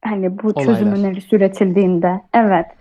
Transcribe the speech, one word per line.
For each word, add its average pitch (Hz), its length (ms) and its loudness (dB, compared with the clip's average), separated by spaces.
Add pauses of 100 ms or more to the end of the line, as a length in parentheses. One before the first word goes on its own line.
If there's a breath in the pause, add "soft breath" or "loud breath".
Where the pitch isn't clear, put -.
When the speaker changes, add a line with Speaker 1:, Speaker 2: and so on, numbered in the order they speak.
Speaker 1:
hani 196 420 -4
bu 214 100 0
çözüm 208 340 0
Speaker 2:
Olaylar. 202 200 -2
Speaker 1:
önerisi 190 280 -2
üretildiğinde. 190 840 0 (120)
Evet. 196 320 2 (160)